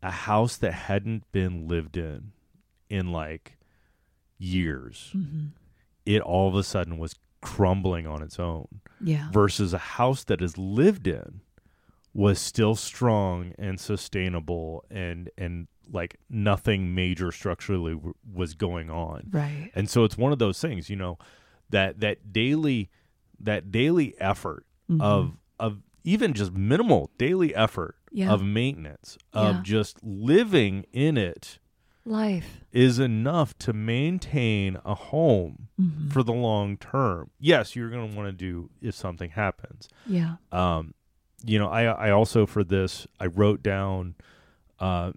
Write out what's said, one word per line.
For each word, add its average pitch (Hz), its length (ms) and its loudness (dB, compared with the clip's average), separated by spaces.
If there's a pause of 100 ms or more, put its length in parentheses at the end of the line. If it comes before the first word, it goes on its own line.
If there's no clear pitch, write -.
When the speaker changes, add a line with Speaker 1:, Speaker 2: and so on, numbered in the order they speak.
Speaker 1:
a 92 80 -6
house 107 480 0
that 90 140 -2
hadn't 101 600 -4
been 90 360 -2
lived 82 280 -2
in, 82 360 -8 (580)
in, 92 220 -2
like, 80 440 -8 (800)
years, 80 800 -4
Speaker 2:
Mm-hmm. 156 300 -4 (580)
Speaker 1:
it 104 160 2
all 95 280 2
of 90 80 0
a 101 60 2
sudden 85 360 -4
was 80 160 -8 (260)
crumbling 92 640 0
on 76 160 -8
its 78 160 -14
own. 82 280 -6 (340)
Speaker 2:
Yeah. 151 300 -2
Speaker 1:
Versus 101 420 4
a 92 60 -2
house 131 460 -2
that 90 180 0
is 87 160 -4
lived 117 480 2
in 78 340 -6 (720)
was 101 260 4
still 110 380 2
strong 95 800 0
and 95 220 -6
sustainable 87 1120 -4
and, 87 480 -8
and, 87 300 -8 (220)
like, 87 280 -8 (100)
nothing 101 640 0
major 90 380 0
structurally 87 640 -4
w-, 80 200 -8 (160)
was 90 240 -4
going 85 360 -4
on. 80 400 -8
Speaker 2:
Right. 147 440 -4
Speaker 1:
And 101 140 -2
so 117 160 4
it's 107 140 0
one 131 140 2
of 143 60 -2
those 101 220 0
things, 170 300 -6
you 104 60 -6
know, 90 220 -6 (520)
that, 95 300 2
that 104 340 -4
daily, 127 560 0 (500)
that 101 320 -2
daily 143 480 2
effort 95 460 -4 (240)
Speaker 2:
Mm-hmm. 160 100 4
Speaker 1:
of, 101 360 4 (220)
of 107 200 -4 (260)
even 196 300 2
just 101 180 -2
minimal 113 640 4
daily 170 380 2
effort 107 420 0 (140)
Speaker 2:
Yeah. 95 220 0
Speaker 1:
of 98 100 2
maintenance, 101 760 -4 (160)
of 104 240 4
Speaker 2:
Yeah. 90 60 -2
Speaker 1:
just 104 400 0
living 110 920 2
in 143 240 2
it - 420 -4 (460)
Speaker 2:
Life. 214 680 -4
Speaker 1:
is 123 260 6
enough 131 640 0
to 123 120 -2
maintain 113 1120 0
a 104 100 -2
home 110 760 0 (120)
Speaker 2:
Mm-hmm. 156 300 0
Speaker 1:
for 135 120 4
the 117 100 2
long 107 440 0
term. 107 540 -2 (100)
Yes, 139 340 4
you're 117 160 -6
gonna 117 240 -8
wanna 101 180 -6
do 87 380 -8 (100)
if 110 140 -4
something 87 360 -8
happens. - 580 -6 (180)
Speaker 2:
Yeah. 170 300 0 (160)
Speaker 1:
Um, 82 420 0 (500)
you 107 140 2
know, 104 100 2
I, 113 160 2
I 110 260 2
also, 107 360 6
for - 160 0
this, 95 440 -2 (120)
I 98 80 -2
wrote 101 380 4
down, 98 500 -4 (640)
uh, 90 380 -2